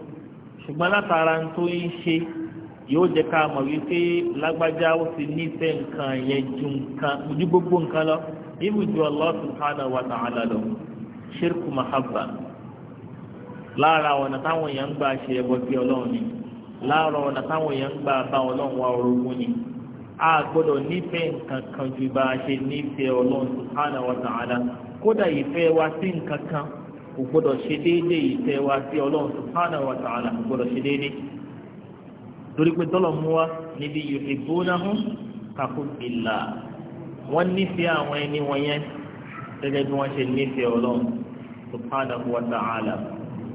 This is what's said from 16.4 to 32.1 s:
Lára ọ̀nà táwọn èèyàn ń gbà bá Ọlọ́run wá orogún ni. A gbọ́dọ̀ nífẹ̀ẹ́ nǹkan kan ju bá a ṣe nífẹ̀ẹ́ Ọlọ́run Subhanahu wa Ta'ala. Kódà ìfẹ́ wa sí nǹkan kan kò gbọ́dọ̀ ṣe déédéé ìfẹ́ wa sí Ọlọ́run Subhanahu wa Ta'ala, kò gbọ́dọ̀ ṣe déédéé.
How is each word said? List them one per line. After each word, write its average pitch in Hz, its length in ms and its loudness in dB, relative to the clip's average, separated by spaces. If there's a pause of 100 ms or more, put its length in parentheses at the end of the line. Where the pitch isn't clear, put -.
Lára 156 400 4
ọ̀nà 139 240 0
táwọn 156 300 0
èèyàn 135 200 -2
ń - 60 -6
gbà 139 240 2
bá 135 160 0
Ọlọ́run 131 360 2
wá 127 140 2
orogún 123 480 4
ni. 120 120 0 (680)
A 165 140 4 (120)
gbọ́dọ̀ 151 380 4
nífẹ̀ẹ́ 170 520 -2
nǹkan 131 360 -6
kan 131 220 -6
ju 131 180 -2
bá 131 140 2
a 131 140 2
ṣe 135 200 -2
nífẹ̀ẹ́ 135 540 -2
Ọlọ́run 127 420 4
Subhanahu 139 540 -2
wa 123 80 0
Ta'ala. 120 420 -2 (400)
Kódà 214 320 4
ìfẹ́ 156 440 4
wa 160 180 6
sí 190 180 -2
nǹkan 156 360 -2
kan 147 220 -4 (420)
kò - 140 -8
gbọ́dọ̀ 139 340 4
ṣe - 200 -4
déédéé 170 520 4
ìfẹ́ 123 320 2
wa 139 200 2
sí - 180 -6
Ọlọ́run 143 340 2
Subhanahu 151 540 -2
wa 127 100 -2
Ta'ala, 120 340 -2
kò 117 120 -2
gbọ́dọ̀ 123 260 0
ṣe 131 120 -2
déédéé. 139 300 0 (1400)